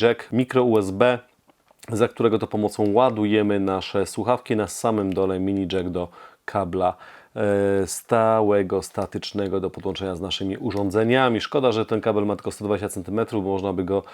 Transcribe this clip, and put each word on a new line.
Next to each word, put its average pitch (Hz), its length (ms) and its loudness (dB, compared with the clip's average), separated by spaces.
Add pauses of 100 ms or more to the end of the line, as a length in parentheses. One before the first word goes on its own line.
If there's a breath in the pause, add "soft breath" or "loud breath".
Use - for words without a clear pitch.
jack, 113 300 2
mikro 127 320 2
U 113 140 4
S 98 120 0
B, 120 280 4 (720)
za 113 200 2
którego 113 300 2
to 104 80 -4
pomocą 104 460 0
ładujemy 107 680 2
nasze 95 460 -2
słuchawki. 120 500 -2
Na 107 100 0
samym 104 460 -2
dole 95 280 0
mini 98 320 -2
jack 92 160 -2
do 87 200 -6 (360 loud breath)
kabla, 92 520 -2 (400 loud breath)
e, 101 500 0
stałego, 104 960 2
statycznego 98 800 -6
do 90 100 -4
podłączenia 92 460 -6
z 82 40 -12
naszymi 95 360 -6
urządzeniami. 110 840 2
Szkoda, 131 320 2
że 107 140 0
ten 110 140 -2
kabel 104 260 0
ma 101 100 -2
tylko 98 140 -8
sto - 140 -8
dwadzieścia 101 240 -2
centymetrów, 101 560 -4
bo 98 60 -2
można 98 220 -2
by 92 120 -2
go, 95 180 0 (100)